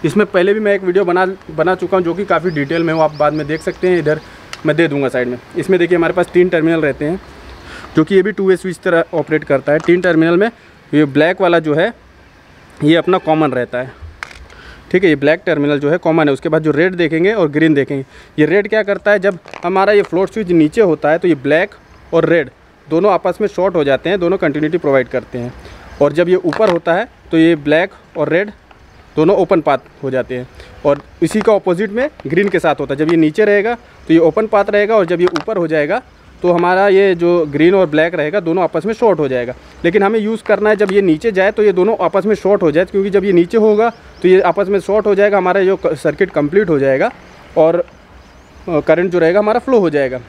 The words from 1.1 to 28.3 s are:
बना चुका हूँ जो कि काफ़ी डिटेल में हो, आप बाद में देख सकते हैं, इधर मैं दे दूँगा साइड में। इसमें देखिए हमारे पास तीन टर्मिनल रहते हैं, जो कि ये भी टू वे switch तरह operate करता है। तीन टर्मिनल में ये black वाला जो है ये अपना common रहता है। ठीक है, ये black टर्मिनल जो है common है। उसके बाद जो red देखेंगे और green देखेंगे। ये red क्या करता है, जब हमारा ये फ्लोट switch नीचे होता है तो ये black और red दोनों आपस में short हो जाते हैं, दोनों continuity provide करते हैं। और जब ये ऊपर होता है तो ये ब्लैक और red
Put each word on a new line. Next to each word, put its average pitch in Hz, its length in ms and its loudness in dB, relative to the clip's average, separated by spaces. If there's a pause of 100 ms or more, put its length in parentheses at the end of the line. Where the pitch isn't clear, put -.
बना 160 240 -2
चुका 185 220 -4
हूँ 185 80 0
जो 170 80 -4
कि 190 120 -6
काफ़ी 175 260 -2
डिटेल 160 320 -4
में 165 100 -2
हो, 160 80 0
आप 151 140 0
बाद 147 180 0
में 156 140 -4
देख 156 140 -6
सकते 185 280 -4
हैं, 180 100 2
इधर 151 200 -2 (460)
मैं 151 100 0
दे 165 120 2
दूँगा 143 220 -2
साइड 123 180 -4
में। 123 100 -6 (200)
इसमें 185 220 0
देखिए 170 180 2
हमारे 165 160 0
पास 175 200 -2
तीन 180 160 2
टर्मिनल 165 320 0
रहते 147 240 -4
हैं, 180 140 -4 (760)
जो 160 80 2
कि 196 120 0
ये 190 80 4
भी 214 80 -2
टू 196 160 -4
वे 185 100 2
switch 180 200 -8
तरह 170 260 0 (100)
operate 156 300 -2
करता 139 280 -2
है। 156 80 2
तीन 175 220 2
टर्मिनल 170 360 2
में 208 120 2 (440)
ये 151 120 4
black 151 360 0
वाला 170 180 2
जो 156 160 -2
है 202 180 -2 (920)
ये 151 120 4
अपना 180 240 0
common 156 320 0
रहता 123 300 -6
है। 131 120 -12 (1000)
ठीक 160 120 2
है, 156 60 4
ये 151 60 4
black 147 300 0
टर्मिनल 147 340 0
जो 143 100 -2
है 170 80 0
common 160 300 2
है। 139 60 2
उसके 160 160 -4
बाद 156 140 0
जो 151 80 0
red 180 240 0
देखेंगे 170 380 0
और 185 160 0
green 156 240 2
देखेंगे। 139 320 -2 (340)
ये 151 60 4
red 202 240 0
क्या 220 140 0
करता 196 280 -2
है, 208 80 2
जब 185 200 -2 (260)
हमारा 190 280 2
ये 202 100 4
फ्लोट 180 260 -2
switch 214 180 -6
नीचे 165 340 2
होता 156 300 2
है 165 60 2
तो 180 100 -2
ये 165 100 2
black 151 380 -2 (380)
और 165 120 2
red 160 240 0 (380)
दोनों 175 240 0
आपस 175 300 -2
में 208 60 -2
short 185 280 -4
हो 156 80 0
जाते 139 260 -2
हैं, 196 100 -2
दोनों 175 180 -2
continuity 151 400 -2
provide 135 300 0
करते 127 300 -8
हैं। 120 160 -10 (480)
और 143 120 2
जब 170 160 0
ये 180 60 4
ऊपर 170 340 0
होता 170 240 -2
है 208 140 -2 (240)
तो 165 60 0
ये 165 180 4
ब्लैक 151 360 0 (260)
और 151 120 -2
red 196 220 -2 (640)